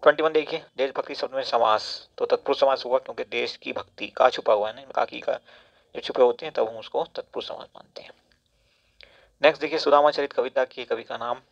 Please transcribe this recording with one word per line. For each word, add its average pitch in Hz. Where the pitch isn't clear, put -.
ट्वेंटी 156
वन 160
देखिए, 156
देशभक्ति 135
शब्द 127
में 131
समास, 113
तो 123
तत्पुरुष -
समास 135
होगा 131
क्योंकि 127
देश 117
की 131
भक्ति -
का 127
छुपा 123
हुआ 107
है 113
ना, 135
का 123
की -
का -
जो -
छुपे -
होते 123
हैं 151
तब 117
हम 113
उसको 123
तत्पुरुष -
समास -
मानते -
हैं। -
Next 151
देखिए, 151
सुदामा 147
चरित 143
कविता 131
के 127
कवि 113
का 120
नाम 120